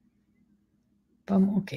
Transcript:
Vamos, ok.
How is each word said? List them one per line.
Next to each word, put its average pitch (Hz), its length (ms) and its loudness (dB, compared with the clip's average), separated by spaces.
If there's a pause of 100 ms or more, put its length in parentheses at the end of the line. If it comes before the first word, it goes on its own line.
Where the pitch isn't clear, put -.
(1200)
Vamos, 196 360 2
ok. - 160 -8